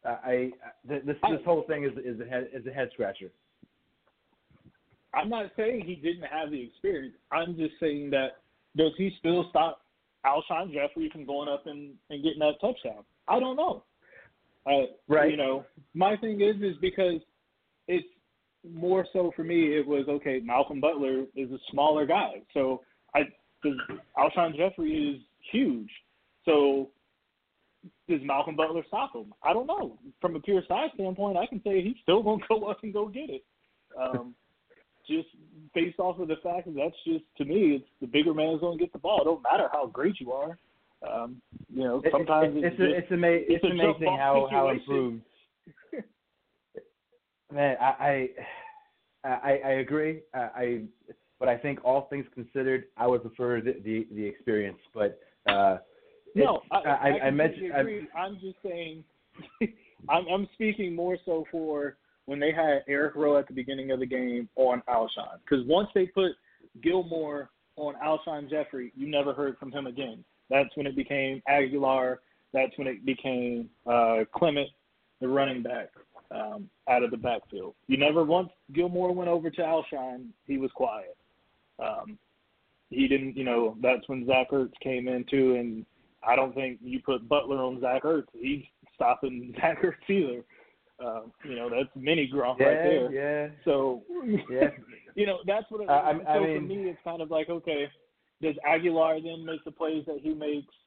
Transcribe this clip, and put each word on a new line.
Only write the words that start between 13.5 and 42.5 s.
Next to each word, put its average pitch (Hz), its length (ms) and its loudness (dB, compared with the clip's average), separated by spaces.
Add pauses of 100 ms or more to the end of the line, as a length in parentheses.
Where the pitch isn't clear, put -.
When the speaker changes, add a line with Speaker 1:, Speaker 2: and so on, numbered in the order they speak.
Speaker 2:
know. 320 260 -2 (840)
Uh, 139 200 4 (220)
Speaker 1:
Right. 151 240 6
Speaker 2:
You 151 60 -2
know, 135 280 -2 (280)
my 190 220 4
thing 214 260 -2
is, 208 200 4
is 185 180 -2
because 180 400 2 (680)
it's 175 200 0 (680)
more 180 380 2
so 175 240 2
for 165 80 -6
me, 160 320 4
it 147 100 2
was, 139 220 0
okay, 143 360 -2
Malcolm 135 360 2
Butler 135 460 2 (100)
is 131 160 -6
a 131 60 -10 (140)
smaller 151 340 4
guy. 139 360 0 (120)
So 131 280 0 (320)
I, 147 100 4 (380)
'cause 143 140 0 (420)
Alshon 156 380 2
Jeffrey 156 600 0
is 127 60 -16 (300)
huge. 135 380 0 (560)
So 139 440 4 (1160)
does 156 160 0
Malcolm 143 320 0
Butler 156 320 0
stop 233 280 -4
him? 107 180 -12 (100)
I 160 100 4
don't 240 140 2
know. 359 300 -4 (240)
From 175 140 0
a 151 40 -6
pure 190 280 2
size 262 260 -2
standpoint, 190 440 -2
I 226 100 0
can 220 160 -8
say 196 180 2
he's 214 220 -2
still 185 180 4
gonna 214 240 0
<laughs> - 40 -16
go 220 160 2
up 208 180 -6
and 208 100 -8
go 208 140 -2
get 254 220 -10
it. 131 140 -12 (560)
Um, 123 360 -4 (720)
just 160 200 -2 (460)
based 170 260 -2
off 180 200 0
of 175 80 -4
the 156 160 -2
fact 175 240 -4
that 160 80 -10
that's 139 200 -2 (100)
just, 165 180 -2 (140)
to 147 80 -2
me, 160 300 4
it's 135 100 -6 (140)
the 131 80 -8
bigger 151 260 4
man's 156 280 0
gonna 170 160 -2
get 170 160 -2
the - 60 -12
ball. 175 220 2
It 143 40 4
don't 160 180 0
matter 151 280 4
how 143 160 -2
great 170 320 -2
you 123 120 -8
are. 147 260 -6 (500)
Um, 117 340 -6 (320)
you 127 100 -4
know, 123 160 0
Speaker 1:
It, 156 80 2
it, 160 40 4
Speaker 2:
sometimes 156 460 4